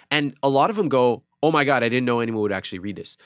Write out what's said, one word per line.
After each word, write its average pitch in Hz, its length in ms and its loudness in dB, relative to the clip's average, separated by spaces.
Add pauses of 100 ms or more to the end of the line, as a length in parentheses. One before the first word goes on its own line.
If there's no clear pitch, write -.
And 147 320 0
a 139 80 2
lot 139 220 2
of 208 60 -8
them 185 120 -2
go, 123 320 2 (220)
"Oh 156 80 2
my 151 120 4
God, 131 200 2
I 117 60 0
didn't 123 160 0
know 120 160 0
anyone 113 200 -2
would 104 100 0
actually 95 280 -8
read 98 160 -8
this." - 300 -14